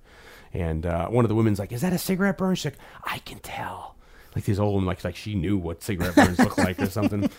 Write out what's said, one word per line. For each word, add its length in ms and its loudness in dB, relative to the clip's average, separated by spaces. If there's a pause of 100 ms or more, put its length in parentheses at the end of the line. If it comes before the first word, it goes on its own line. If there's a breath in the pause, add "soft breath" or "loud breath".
(540 loud breath)
And, 320 -2
uh, 240 0
one 160 4
of 40 4
the 60 2
women's 240 4
like, 140 -8
"Is 80 -6
that 100 2
a 60 0
cigarette 400 0
burn?" 180 2
She's 100 -4
like, 120 -6 (260 loud breath)
"I 160 -6
can 200 -16
tell." 580 -10 (360 soft breath)
Like, 120 -4
these 160 2
old, 240 2
like, 180 -2
like 140 -4
she 180 -6
knew 220 0
what 260 -6
cigarette 320 -2
burns 240 6
look 180 4
like 220 0
or 100 0
something. 500 0